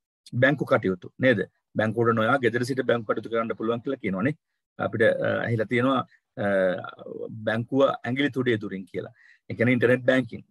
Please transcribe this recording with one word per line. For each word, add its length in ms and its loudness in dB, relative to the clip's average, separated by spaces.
බැංකු 320 2
කටයුතු 420 0
නේද? 220 4
බැංකුවට 400 2
නොයා 220 2
ගෙදර 280 0
සිට 240 -4
බැංකු 180 0
කටයුතු 220 -4
කරන්න 280 -4
පුළුවන් 260 -4
කියලා 200 -6
කියනවනේ. 320 -2
අපිට, 240 0
අ, 260 2
ඇහිලා 260 -2
තියෙනවා, 300 2
අ, 80 -2
බැංකුව 400 0
ඇඟිලි 440 0
තුඩේ 320 0
දුරින් 240 -8
කියලා. 280 -10
ඒ 60 -8
කියන්නේ 220 4
ඉන්ටර්නෙට් 280 4
බැංකින්, 460 0